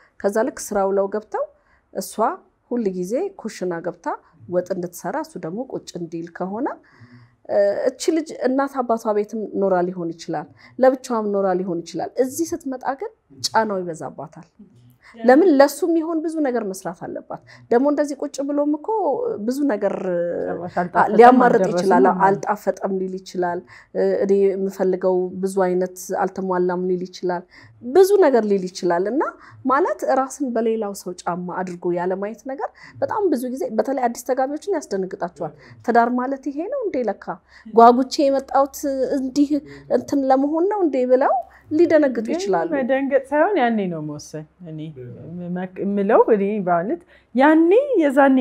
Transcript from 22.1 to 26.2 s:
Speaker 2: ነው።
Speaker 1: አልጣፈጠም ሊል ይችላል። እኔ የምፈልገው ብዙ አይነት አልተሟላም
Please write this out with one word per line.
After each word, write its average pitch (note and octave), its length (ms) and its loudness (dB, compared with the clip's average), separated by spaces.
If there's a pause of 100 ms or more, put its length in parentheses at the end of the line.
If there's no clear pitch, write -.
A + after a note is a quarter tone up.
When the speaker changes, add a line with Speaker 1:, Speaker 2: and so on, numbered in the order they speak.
Speaker 2:
ነው። F#3 80 2
Speaker 1:
አልጣፈጠም G3+ 720 -2
ሊል F#3+ 200 -6
ይችላል። F3+ 460 -6 (600)
እኔ G3 200 2
የምፈልገው F#3+ 760 0 (180)
ብዙ F#3+ 280 -4
አይነት F3+ 340 0 (220)
አልተሟላም F3+ 640 -2